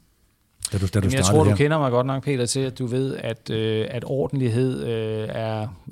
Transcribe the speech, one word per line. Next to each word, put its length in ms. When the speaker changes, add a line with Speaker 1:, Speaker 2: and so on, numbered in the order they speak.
Speaker 1:
Da 60
du, 80
da 140
du 40
Speaker 2:
Jamen, 0
jeg 80
Speaker 1:
startede 140
Speaker 2:
tror, 60
du 60
Speaker 1:
her? 60
Speaker 2:
kender 220
mig 120
godt 160
nok, 180
Peter, 220
til 140
at 180
du 80
ved, 300
at, 340
øh, 400
at 160
ordentlighed, 800
øh, 460
er, 360